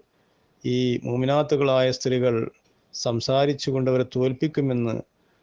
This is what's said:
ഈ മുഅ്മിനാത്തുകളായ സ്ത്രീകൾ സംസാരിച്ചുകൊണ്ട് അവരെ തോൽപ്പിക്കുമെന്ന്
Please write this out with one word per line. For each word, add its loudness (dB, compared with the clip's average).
ഈ 0
മുഅ്മിനാത്തുകളായ 2
സ്ത്രീകൾ 0
സംസാരിച്ചുകൊണ്ട് 0
അവരെ 2
തോൽപ്പിക്കുമെന്ന് -2